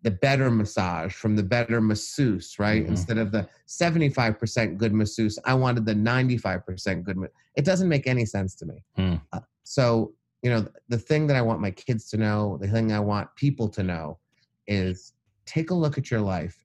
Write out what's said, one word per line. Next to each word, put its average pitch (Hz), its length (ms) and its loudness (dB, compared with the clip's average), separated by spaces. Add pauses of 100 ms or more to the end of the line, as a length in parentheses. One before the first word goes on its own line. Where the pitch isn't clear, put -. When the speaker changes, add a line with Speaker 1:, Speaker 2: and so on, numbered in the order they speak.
Speaker 1:
the 117 80 0
better 135 400 2
massage 95 640 0
from 107 220 0
the 104 80 2
better 117 360 2
masseuse," 107 760 0
right? 107 240 2
Speaker 2:
Mm-hmm. 104 80 -2
Speaker 1:
Instead 107 280 0
of 110 120 0
the 101 180 -2 (180)
seventy-five 151 720 2
percent 110 400 -2
good 110 140 2
masseuse, 107 520 0
I 131 100 2
wanted 123 320 2
the 110 80 2
ninety-five 117 720 0
percent 92 380 -4
good 95 120 -4
ma-, 92 120 -6 (260)
it 139 100 0
doesn't 185 240 2
make 143 200 2
any 123 180 0
sense 95 300 -4
to 85 100 -14
me. - 180 -14 (120)
Speaker 2:
Hmm. 92 180 0 (180)
Speaker 1:
Uh, 92 80 -6 (220)
so, 117 500 0 (300)
you 123 80 2
know, 113 120 2
th-, - 120 -8 (140)
the 120 100 -2
thing 151 300 0
that 143 80 4
I 127 60 2
want 113 180 0
my 101 100 -2
kids - 400 -6
to 107 60 -4
know, 107 440 0
the 98 80 -4
thing 110 240 2
I 107 80 0
want 104 360 -2
people 131 340 0
to - 140 -4
know 82 340 -6 (480)
is 92 460 -2 (340)
take 160 240 -4
a 185 40 0
look 151 240 0
at 135 120 -6
your 113 100 0
life 92 440 -4